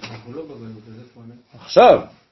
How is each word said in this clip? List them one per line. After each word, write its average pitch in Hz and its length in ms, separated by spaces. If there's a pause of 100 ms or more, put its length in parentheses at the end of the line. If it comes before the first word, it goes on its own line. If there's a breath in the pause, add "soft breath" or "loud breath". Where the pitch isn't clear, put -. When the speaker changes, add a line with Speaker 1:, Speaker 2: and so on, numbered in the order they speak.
Speaker 1:
אנחנו - 300
לא 156 100
בגלות, 113 460
אז 110 140
איפה - 220
הנר? 117 100 (300)
Speaker 2:
עכשיו, 185 360 (320)